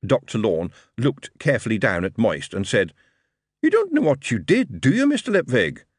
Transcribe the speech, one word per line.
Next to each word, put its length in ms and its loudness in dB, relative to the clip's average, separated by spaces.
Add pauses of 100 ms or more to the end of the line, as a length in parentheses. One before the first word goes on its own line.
Doctor 320 -2
Lorne 340 0 (280)
looked 400 -2
carefully 400 -2
down 260 0
at 140 -6
Moist 340 0
and 140 -4
said, 260 0 (720)
"You 80 2
don't 220 0
know 100 2
what 280 0
you 80 0
did, 420 0
do 120 4
you, 140 2
Mister 240 0
Lipwig? 540 0 (140)